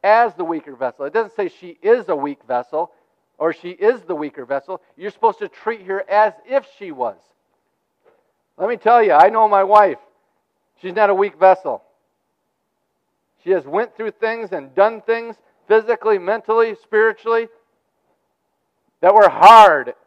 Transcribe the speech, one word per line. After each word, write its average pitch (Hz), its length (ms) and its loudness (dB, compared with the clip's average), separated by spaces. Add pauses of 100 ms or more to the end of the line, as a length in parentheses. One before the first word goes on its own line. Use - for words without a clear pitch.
As 214 320 0
the 175 100 -10
weaker 156 300 -10
vessel. 127 300 -10
It 151 80 -12
doesn't 214 220 -6
say 190 140 -6
she 170 340 -20
is 220 260 0
a 170 80 -2
weak 139 300 -8
vessel 131 460 -6 (440)
or 160 160 -4
she 180 180 -16
is 208 320 -4
the 170 120 -10
weaker 147 300 -12
vessel. 139 360 -10 (160)
You're 190 140 -14
supposed 226 300 -4
to 202 80 -12
treat 220 340 -12
her 190 260 -8
as 208 240 0 (140)
if 262 200 -4 (120)
she 190 140 -16
was. 120 260 -8 (1400)
Let 190 120 -6
me 240 80 -6
tell 240 260 2
you, 196 100 0
I 156 160 6
know 220 200 0
my 196 160 2
wife. 196 340 2 (840)
She's 185 140 -14
not 208 160 0
a 196 40 0
weak 196 240 -4
vessel. 180 440 0 (1600)
She 175 60 -8
has 175 140 -2
went 190 320 -6
through 214 160 -10
things 226 400 -8
and 139 220 -12
done 214 260 0
things 233 360 -6 (320)
physically, 214 500 0
mentally, 220 640 -4
spiritually 220 680 -4 (1500)
that 185 140 2
were 208 140 6
hard. 175 680 6 (120)